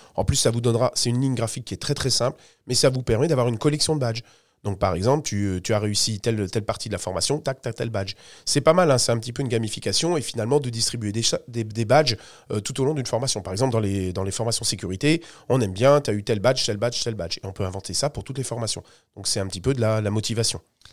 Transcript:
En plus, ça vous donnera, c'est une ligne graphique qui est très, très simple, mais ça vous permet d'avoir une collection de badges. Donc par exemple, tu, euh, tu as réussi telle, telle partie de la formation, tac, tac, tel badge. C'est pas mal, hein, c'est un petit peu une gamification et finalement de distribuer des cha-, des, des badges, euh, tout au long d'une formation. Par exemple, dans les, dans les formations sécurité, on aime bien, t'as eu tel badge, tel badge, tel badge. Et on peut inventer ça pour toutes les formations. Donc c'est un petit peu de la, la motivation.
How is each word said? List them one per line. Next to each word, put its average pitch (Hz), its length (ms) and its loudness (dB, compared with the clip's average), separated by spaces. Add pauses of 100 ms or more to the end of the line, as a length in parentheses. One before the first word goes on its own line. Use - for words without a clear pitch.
(140)
En 101 100 0
plus, 139 120 2
ça 117 140 4
vous 120 120 0
donnera, 120 320 2
c'est - 160 0
une 123 100 2
ligne 135 140 2
graphique 113 320 -4
qui 107 80 -6
est - 40 -6
très, - 160 -2
très 135 160 -2
simple, 123 280 0 (280)
mais 123 80 -2
ça 139 140 6
vous 131 140 2
permet 120 240 2
d'avoir 127 220 2
une 113 100 0
collection 151 360 2
de 147 60 0
badges. 117 220 -2 (420)
Donc 98 140 -4
par 95 160 2
exemple, 104 320 2
tu, 101 180 0
euh, 95 160 0
tu 113 140 0
as 104 40 2
réussi 107 420 0
telle, 104 300 0
telle 104 140 -2
partie - 240 -6
de 101 60 -4
la 90 40 -4
formation, 92 400 -2
tac, 135 220 -6
tac, 117 140 -8
tel 120 160 -4
badge. 98 240 -4 (320)
C'est 139 160 2
pas 160 100 8
mal, 175 180 4
hein, 131 60 6
c'est 120 160 2
un 117 60 0
petit 117 160 -8
peu 127 80 -4
une 131 60 -4
gamification 113 680 -2
et 135 60 -2
finalement 117 360 0
de 127 120 -2
distribuer 113 420 -2
des 113 100 -2
cha-, - 260 0
des, 117 160 -4
des 110 200 -4
badges, 131 320 4 (340)
euh, 104 100 -2
tout 123 200 -6
au 135 60 2
long 156 80 2
d'une 135 100 -2
formation. 117 380 -2
Par 90 100 -8
exemple, 123 200 0
dans 113 80 2
les, 98 340 0
dans 95 100 -2
les 98 60 -2
formations 113 340 -2
sécurité, 117 580 0 (280)
on 127 100 4
aime 95 140 0
bien, 139 260 6
t'as 113 140 -2
eu 104 100 -4
tel 104 160 0
badge, 131 240 2
tel 107 140 -2
badge, 120 240 -2
tel 117 120 -2
badge. 85 280 -6
Et - 40 -10
on 95 60 -8
peut 98 140 -4
inventer 95 260 -8
ça 143 160 -2
pour 101 160 -8
toutes 131 140 -8
les 131 60 -6
formations. 117 380 -6 (340)
Donc 101 100 -12
c'est - 120 0
un 98 100 -2
petit 92 120 -8
peu 127 140 0
de 113 80 0
la, 110 180 2
la 104 100 0
motivation. 110 520 -2 (300)